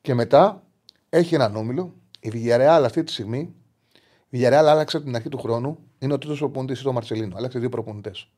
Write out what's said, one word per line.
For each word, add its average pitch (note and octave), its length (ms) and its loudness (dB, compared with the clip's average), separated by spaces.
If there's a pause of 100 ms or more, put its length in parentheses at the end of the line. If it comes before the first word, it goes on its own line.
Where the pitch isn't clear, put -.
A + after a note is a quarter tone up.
Και C#3 120 -2
μετά D3 500 4 (460)
έχει E3+ 260 2
έναν A2 200 2
όμιλο. B2+ 400 -6 (240)
Η A2+ 140 -8
Villarreal A#2+ 520 4
αυτή - 180 -2
τη - 80 -10
στιγμή, A#2+ 440 -8 (760)
η B2 120 -6
Villarreal B2 120 4
άλλαξε D3+ 440 4
από D3 80 -8
την B2+ 100 -6
αρχή A#2 140 -6
του C#3 80 -10
χρόνου, B2 400 -4 (220)
είναι C#3 140 -2
ο C#3 40 -2
τρίτος D3 220 -8
προπονητής, C3 460 -6
ο C3+ 60 0
Μαρσελίνο. A2 460 -6
Άλλαξε B2 220 -6
δύο A#2+ 100 -2
προπονητές. G#2+ 680 -10